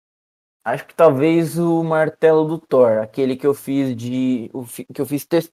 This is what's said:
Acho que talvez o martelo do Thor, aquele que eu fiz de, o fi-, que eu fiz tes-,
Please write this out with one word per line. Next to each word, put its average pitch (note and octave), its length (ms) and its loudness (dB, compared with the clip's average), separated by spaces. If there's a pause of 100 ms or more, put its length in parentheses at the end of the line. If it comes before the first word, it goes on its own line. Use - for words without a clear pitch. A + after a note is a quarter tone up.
(640)
Acho B2 240 -6
que - 80 -20
talvez D#3+ 640 2
o E3 240 0
martelo D#3 600 2
do D#3+ 120 -4
Thor, B2 460 2
aquele C3 320 -4
que B2+ 100 -12
eu C#3+ 80 2
fiz C#3 420 -4
de, B2 560 -4
o C3+ 120 -10
fi-, A#2+ 280 -16
que B2+ 80 -10
eu C#3+ 60 -2
fiz C#3 180 -6
tes-, E3 300 -2